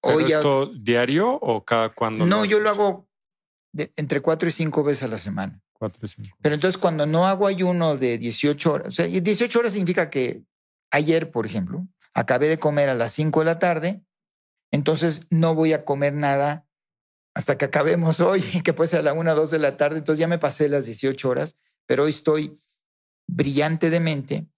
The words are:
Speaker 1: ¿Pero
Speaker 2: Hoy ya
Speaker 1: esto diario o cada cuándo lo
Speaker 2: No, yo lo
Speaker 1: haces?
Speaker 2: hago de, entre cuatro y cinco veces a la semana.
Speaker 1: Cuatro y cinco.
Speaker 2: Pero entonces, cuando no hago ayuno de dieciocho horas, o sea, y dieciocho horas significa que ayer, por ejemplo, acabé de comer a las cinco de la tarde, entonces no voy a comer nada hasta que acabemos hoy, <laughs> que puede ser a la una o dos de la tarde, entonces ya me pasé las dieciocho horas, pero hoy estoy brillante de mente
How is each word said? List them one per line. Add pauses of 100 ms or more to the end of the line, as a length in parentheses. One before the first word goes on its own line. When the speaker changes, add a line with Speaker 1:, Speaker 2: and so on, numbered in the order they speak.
Speaker 1:
¿Pero
Speaker 2:
Hoy
ya
Speaker 1:
esto
diario
o
cada
cuándo
lo
Speaker 2:
No,
yo
lo
Speaker 1:
haces?
Speaker 2:
hago (640)
de,
entre
cuatro
y
cinco
veces
a
la
semana. (120)
Speaker 1:
Cuatro
y
cinco.
Speaker 2:
Pero
entonces,
cuando
no
hago
ayuno
de
dieciocho
horas,
o
sea,
y
dieciocho
horas
significa
que (480)
ayer,
por
ejemplo, (260)
acabé
de
comer
a
las
cinco
de
la
tarde, (680)
entonces
no
voy
a
comer
nada (680)
hasta
que
acabemos
hoy,
<laughs>
que
puede
ser
a
la
una
o
dos
de
la
tarde,
entonces
ya
me
pasé
las
dieciocho
horas, (300)
pero
hoy
estoy (720)
brillante
de
mente (100)